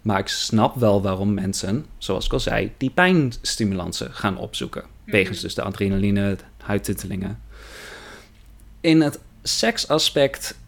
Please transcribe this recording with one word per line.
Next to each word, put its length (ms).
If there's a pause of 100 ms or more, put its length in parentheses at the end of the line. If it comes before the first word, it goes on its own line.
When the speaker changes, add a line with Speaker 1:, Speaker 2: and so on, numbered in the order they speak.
Speaker 1:
maar 180
ik 80
snap 480
wel 260
waarom 320
mensen, 520 (120)
zoals 280
ik 80
al 60
zei, 380
die 120
pijnstimulansen 1200
gaan 240
opzoeken. 460 (200)
Speaker 2:
Mhm. 80
Speaker 1:
Wegens 300
dus 140
de 60
adrenaline, 760 (200)
huidtintelingen. 840 (1400)
In 200
het 180 (240)
seksaspect, 1120 (100)